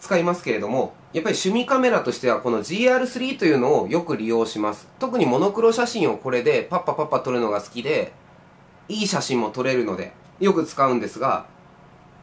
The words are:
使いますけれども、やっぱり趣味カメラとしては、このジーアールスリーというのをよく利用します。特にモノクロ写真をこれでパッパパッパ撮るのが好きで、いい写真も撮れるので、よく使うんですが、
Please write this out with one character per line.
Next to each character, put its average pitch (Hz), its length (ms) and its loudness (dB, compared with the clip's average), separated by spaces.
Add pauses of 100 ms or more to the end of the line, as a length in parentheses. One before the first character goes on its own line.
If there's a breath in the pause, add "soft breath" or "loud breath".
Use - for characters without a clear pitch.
使 185 180 0
い 170 60 2
ま 175 100 2
す 180 80 -8
け 127 120 -2
れ 104 60 -4
ど 101 80 -4
も、 123 260 -2 (180)
や 160 80 -2
っ - 40 -2
ぱ - 60 -2
り - 60 -2
趣 185 140 0
味 233 160 0
カ 269 120 2
メ 254 120 4
ラ 190 100 4
と 127 100 -2
し - 80 -4
て 127 120 -2
は、 110 100 2
こ 123 100 -2
の 110 120 0
ジ 165 160 -6
ー 254 140 6
ア 254 40 4
ー 247 40 2
ル 254 60 0
ス 247 140 -6
リ 262 140 -4
ー - 20 -10
と - 80 0
い 160 80 6
う 135 60 4
の 127 240 4
を 92 40 -4
よ 143 160 0
く 160 140 -4
利 110 100 -4
用 113 180 2
し 110 140 -6
ま 107 160 -2
す。 - 140 -18 (100)
特 247 200 -2
に 175 80 4
モ 127 120 4
ノ 196 140 2
ク 220 100 -4
ロ 226 100 6
写 240 140 0
真 185 240 0
を 104 60 -2
こ 131 140 -8
れ 123 120 0
で 131 260 2
パ - 100 -2
ッ - 40 -4
パ - 120 -4
パ 156 100 -2
ッ - 20 -4
パ 135 140 0
撮 135 100 -6
る 123 100 -2
の 113 100 0
が 104 100 -2
好 - 100 -14
き 120 140 -8
で、 135 280 -2 (760)
い 214 160 -4
い - 20 0
写 170 140 -2
真 127 200 -2
も 107 100 -2
撮 127 120 -4
れ 131 140 0
る 120 80 0
の 98 120 -4
で、 87 160 -8 (280)
よ 190 120 6
く 160 120 0
使 139 200 0
う 127 100 4
ん 117 60 0
で 104 60 -4
す - 140 -10
が、 120 260 -2 (760)